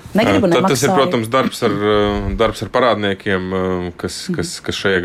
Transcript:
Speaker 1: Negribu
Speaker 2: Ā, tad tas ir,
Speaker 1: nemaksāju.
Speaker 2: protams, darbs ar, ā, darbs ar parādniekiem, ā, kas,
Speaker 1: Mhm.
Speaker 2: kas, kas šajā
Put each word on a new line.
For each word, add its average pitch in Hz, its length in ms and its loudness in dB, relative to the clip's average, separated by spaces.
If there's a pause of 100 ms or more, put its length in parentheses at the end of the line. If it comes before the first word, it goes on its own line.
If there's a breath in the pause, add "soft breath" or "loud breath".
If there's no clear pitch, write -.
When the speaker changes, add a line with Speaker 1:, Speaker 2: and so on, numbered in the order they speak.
(140)
Speaker 1:
Negribu 202 340 2
Speaker 2:
Ā, 170 60 2
tad 180 160 4
tas - 140 0
ir, 208 60 4
Speaker 1:
nemaksāju. 185 60 2
Speaker 2:
protams, 139 320 0
darbs 123 360 0
ar, 113 80 2
ā, 104 680 0
darbs 110 260 0
ar 98 60 -6
parādniekiem, 101 840 0
ā, 92 460 -2
kas, - 320 -8
Speaker 1:
Mhm. 175 60 -4
Speaker 2:
kas, 170 260 -6
kas - 140 -6
šajā 196 300 0